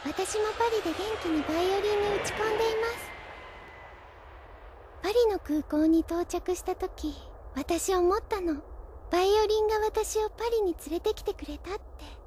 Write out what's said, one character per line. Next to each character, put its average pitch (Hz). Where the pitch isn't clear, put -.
私 370
も 427
パ 453
リ 440
で 330
元 311
気 359
に 311
バ 294
イ 370
オ -
リ 415
ン 415
に 415
打 480
ち -
込 440
ん 440
で 453
い 440
ま 453
す。 -
パ 349
リ 466
の 392
空 294
港 302
に 330
到 339
着 349
し -
た 370
時、 -
私 339
思 359
っ 466
た 415
の。 320
バ 359
イ 381
オ 415
リ 427
ン 427
が 427
私 427
を 427
パ -
リ 453
に 359
連 320
れ -
て 427
き -
て 403
く -
れ 294
た 370
っ 440
て。 -